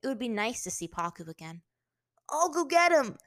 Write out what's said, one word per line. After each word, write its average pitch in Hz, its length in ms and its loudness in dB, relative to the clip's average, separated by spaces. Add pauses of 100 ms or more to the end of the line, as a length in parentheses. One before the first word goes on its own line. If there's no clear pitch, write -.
It 247 60 -4
would 262 100 -4
be 240 100 -6
nice 220 340 -4
to 180 80 -8
see 170 180 -8
Paku 170 400 -8
again. 165 340 -16 (680)
I'll 330 200 2
go 330 140 0
get 339 280 4
him 269 240 4 (100)